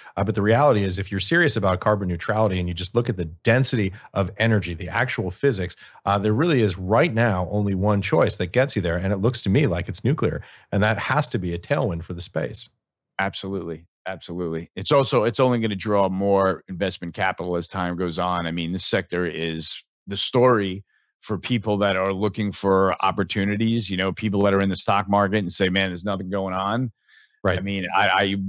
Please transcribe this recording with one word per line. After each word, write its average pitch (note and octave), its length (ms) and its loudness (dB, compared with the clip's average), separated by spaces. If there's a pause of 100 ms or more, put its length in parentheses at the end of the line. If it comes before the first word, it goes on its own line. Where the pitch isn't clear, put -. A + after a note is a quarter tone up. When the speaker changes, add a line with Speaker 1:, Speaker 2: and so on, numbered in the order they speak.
(180)
Speaker 1:
uh, G2 80 0
but G2+ 100 -2
the G2+ 60 0
reality A2+ 420 4
is, F#2 160 -2
if F#2+ 100 -6
you're G2 120 -2
serious E3+ 340 2
about F#2 240 0
carbon G2+ 300 2
neutrality F#2+ 500 0
and F2 80 -2
you F2 60 -4
just E2+ 220 -6
look A#2+ 120 0
at G#2+ 80 -2
the F2+ 80 -4
density G#2+ 720 0 (200)
of F#2+ 160 0 (100)
energy, G#2 340 2
the E2 160 -8
actual A2 420 -2
physics, F#2+ 460 -2 (280)
uh, G2+ 140 2
there G#2+ 140 2
really C#3 280 4
is F#2 160 2
right A2 360 2
now G2+ 360 2
only G2+ 260 0
one G2+ 260 2
choice - 340 2
that F2+ 160 -4
gets B2+ 240 2
you G2+ 60 -2
there, E2+ 160 0
and F#2+ 160 0
it G2 40 -2
looks A#2+ 260 0
to G2 60 -2
me C3 180 4
like E2+ 200 -2
it's - 160 -8
nuclear, F#2+ 380 0 (320)
and G2+ 100 2
that G#2+ 160 2
has C#3 300 -2
to G#2+ 100 -2
be F2+ 140 -2
a E2+ 40 -2
tailwind G2 460 -2
for F2+ 100 -10
the E2+ 80 -10
space. - 460 -6 (520)
Speaker 2:
Absolutely. F2 680 -6 (200)
Absolutely. F2 680 -6
It's F#2+ 160 -4
also, C3+ 320 4
it's A#2 160 0
only B2+ 200 2
gonna G#2+ 180 -2
draw G2+ 320 2
more F#2+ 580 2
investment F2+ 460 -6
capital F#2 420 -2
as F2 140 -4
time F2+ 260 -4
goes E2+ 240 -4
on. F2 260 -2
I E2 60 -4
mean, E2+ 220 -4
this F#2 120 -4
sector F2 400 -2
is D#2+ 560 -6 (240)
the G2 120 -8
story G#2 680 2 (380)
for G#2 160 -6
people G#2 400 -2
that G2 180 2
are F#2+ 160 0
looking G2+ 400 -2
for F#2+ 420 2 (120)
opportunities, G#2 840 0
you F#2+ 60 -4
know, F#2+ 160 0
people G2+ 300 0
that G2+ 120 4
are G2 60 4
in G2 80 2
the F#2+ 80 0
stock G2 320 0
market G2+ 300 2
and F2+ 160 -2
say, F#2+ 160 2
"Man, F#2+ 220 0
there's F2 120 -8
nothing F#2+ 260 -4
going F#2+ 240 -4
on." G#2+ 380 -2 (500)
Speaker 1:
Right. F#2+ 160 2
Speaker 2:
I - 40 -4
mean, F#2+ 340 -4
I, G2 140 4
I G2 260 2 (140)